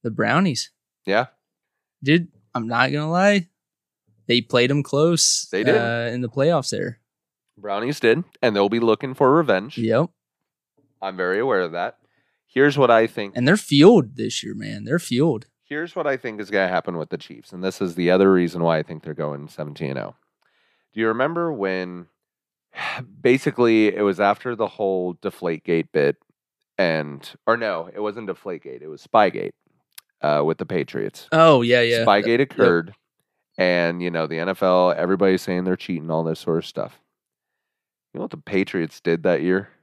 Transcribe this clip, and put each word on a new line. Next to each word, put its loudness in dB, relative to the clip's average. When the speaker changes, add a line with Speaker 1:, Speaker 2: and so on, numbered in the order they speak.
Speaker 1:
the -4
Brownies. 0
Speaker 2:
Yeah. 0
Speaker 1:
Dude, 2
I'm -6
not 0
gonna -4
lie. 2
They 2
played 2
'em 0
close, 0
Speaker 2:
They -2
did. 2
Speaker 1:
uh, -2
in -6
the -6
playoffs 0
there. -8
Speaker 2:
Brownies -6
did, 4
and 2
they'll 4
be 0
looking 0
for 4
revenge. 0
Speaker 1:
Yep. 0
Speaker 2:
I'm -8
very -2
aware 0
of -4
that. -8
Here's 2
what 6
I 6
think. -8
Speaker 1:
And 0
they're 6
fueled 6
this -6
year, -10
man. -10
They're -2
fueled. -2
Speaker 2:
Here's -10
what -6
I -2
think -12
is -10
gonna 0
happen -4
with -8
the -8
Chiefs, -18
and -12
this -6
is -4
the 2
other 6
reason 2
why 2
I -4
think -14
they're -12
going -10
seventeen -10
and -6
oh. -12
Do -10
you 0
remember -2
when, -6
<sighs> -12
basically, 2
it -4
was 0
after -2
the -4
whole -4
Deflategate -4
bit, 0
and, -4
or 0
no, -6
it -12
wasn't -8
Deflategate, -12
it -18
was -18
Spygate, 2
uh, 0
with -2
the -8
Patriots. -8
Speaker 1:
Oh, 6
yeah, 4
yeah. 0
Speaker 2:
Spygate 4
Speaker 1:
Yep. 0
Speaker 2:
occurred, 2
and, 0
you -2
know, -2
the -6
N -4
F -4
L, 4
everybody's 2
saying -4
they're 0
cheating, -8
all -2
this -4
sort -2
of -4
stuff. -10
You -14
know -8
what -12
the -14
Patriots -4
did -2
that 2
year? -2